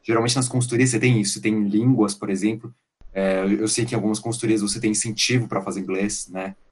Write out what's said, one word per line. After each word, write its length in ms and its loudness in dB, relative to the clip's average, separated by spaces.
Geralmente 340 0
nas 100 0
consultorias 440 2
você 100 0
tem 180 4
isso, 140 0
você 80 -8
tem 240 0
línguas, 500 2
por 140 -8
exemplo. 440 -2
É, 280 0
eu, 120 2
eu 160 0
sei 180 0
que 80 -6
em 20 0
algumas 240 0
consultorias 400 0
você 180 -2
tem 120 0
incentivo 580 0
pra 140 -4
fazer 180 -6
inglês, 480 -4
né? 260 -8